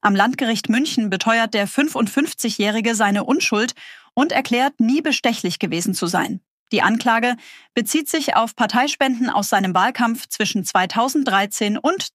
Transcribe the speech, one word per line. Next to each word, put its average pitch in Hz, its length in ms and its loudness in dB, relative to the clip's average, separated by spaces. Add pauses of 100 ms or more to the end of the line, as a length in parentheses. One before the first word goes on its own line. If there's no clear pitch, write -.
Am 202 140 4
Landgericht 226 520 0
München 226 440 0
beteuert 226 420 2
der 202 140 0
fünfundfünfzigjährige 233 1300 0
seine 202 280 2
Unschuld 240 500 0 (420)
und 294 160 2
erklärt, 262 480 0
nie 254 240 2
bestechlich 233 560 -2
gewesen 170 340 -2
zu 180 140 -2
sein. 185 340 -2 (300)
Die 208 100 2
Anklage 226 540 2 (400)
bezieht 294 340 -2
sich - 260 -2
auf 226 200 0
Parteispenden 247 760 0
aus 202 180 -2
seinem 190 280 0
Wahlkampf 233 520 0
zwischen - 380 -4
zweitausenddreizehn 208 1120 0
und 359 380 -2